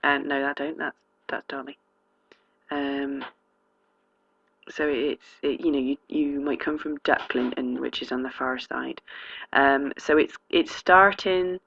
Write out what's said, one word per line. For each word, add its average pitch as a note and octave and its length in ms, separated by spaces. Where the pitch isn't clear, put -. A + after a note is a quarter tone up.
And C#3+ 240
no, C#3 180
I C#3 100
don't. D#3 240
That's, D3+ 180
that's - 180
Tommy. C#3 320
Um, C#3 520
so D3+ 200
it's, C#3 360
it, - 180
you E3 100
know, C#3+ 80
you, C3 180
you C#3+ 320
might C#3+ 180
come D3+ 200
from D3+ 200
Ducklinton, B2+ 800
which B2+ 240
is B2 80
on B2+ 140
the C3+ 60
far B2+ 280
side. B2+ 420
Um, C#3 460
so D3+ 180
it's, - 180
it's D#3+ 260
starting F#3 920